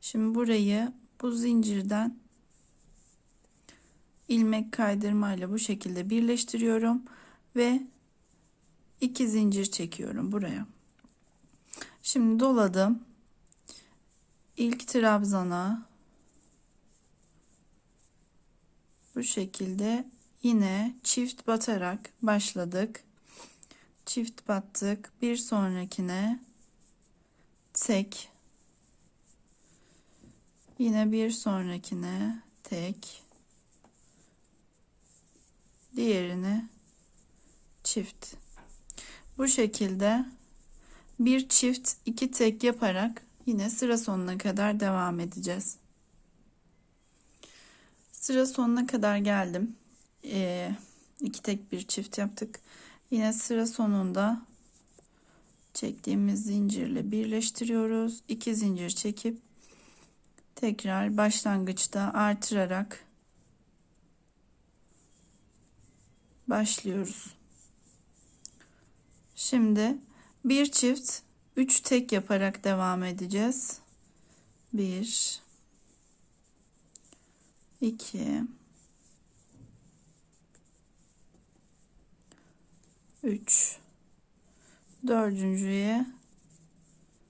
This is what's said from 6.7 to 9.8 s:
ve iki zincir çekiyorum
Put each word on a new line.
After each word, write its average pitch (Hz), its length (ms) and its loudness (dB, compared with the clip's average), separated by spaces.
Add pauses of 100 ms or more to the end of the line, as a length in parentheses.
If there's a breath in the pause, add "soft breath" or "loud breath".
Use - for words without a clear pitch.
ve 247 260 4 (1160)
iki 254 280 0
zincir 208 360 4
çekiyorum - 680 -4